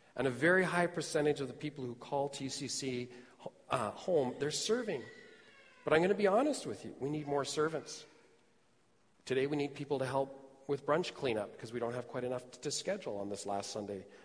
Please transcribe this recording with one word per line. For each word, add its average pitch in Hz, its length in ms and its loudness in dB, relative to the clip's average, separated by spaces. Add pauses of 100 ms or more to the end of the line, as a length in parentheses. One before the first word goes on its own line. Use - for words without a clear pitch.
(180)
and 131 80 2
a 131 60 2
very 170 320 6
high 175 240 4
percentage 151 520 2
of 135 80 -2
the 123 60 -8
people 147 320 -6
who 120 80 -4
call 139 360 -2
T 139 200 -6
C 135 180 -6
C, 123 420 -4 (600)
uh, 120 220 0
home, 139 480 2
they're 139 100 0
serving. 208 540 -2 (800)
But 143 100 2
I'm 160 80 8
gonna 196 140 4
be 202 100 4
honest 254 400 4
with 113 180 -6
you, 113 160 -10
we 139 120 -2
need 151 160 -4
more 143 180 2
servants. 156 600 -2 (1200)
Today 131 200 2
we 147 100 0
need 143 200 0
people 139 240 -2
to 131 60 0
help 135 300 0 (300)
with 143 180 -2
brunch 160 300 4
cleanup 107 460 0
'cause 113 120 -12
we 120 80 -4
don't 117 140 -2
have 123 140 -6
quite 127 160 -6
enough 123 180 -2 (200)
to 147 100 -4
schedule 185 460 -4
on 101 120 -4
this 101 160 -6
last 101 240 -2
Sunday 101 340 -6 (200)